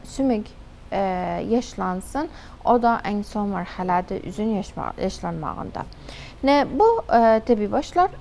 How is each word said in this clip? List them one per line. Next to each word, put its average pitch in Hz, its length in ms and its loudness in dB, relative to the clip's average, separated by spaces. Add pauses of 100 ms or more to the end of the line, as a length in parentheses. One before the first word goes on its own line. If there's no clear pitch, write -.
sümük, 247 440 0 (440)
e, 196 80 -2 (500)
yaşlansın. 220 800 -2 (360)
O 240 160 6
da 233 220 2
ən 208 200 -2
son 208 280 -4
mərhələdir 185 760 -2
üzün 208 280 -2
yaşma-, - 460 -6
yaşlanmağında. - 840 -6 (600)
Nə, 277 200 6 (160)
bu, 427 80 8 (240)
e, 226 320 6
təbii 208 280 2
başlar 349 380 2 (120)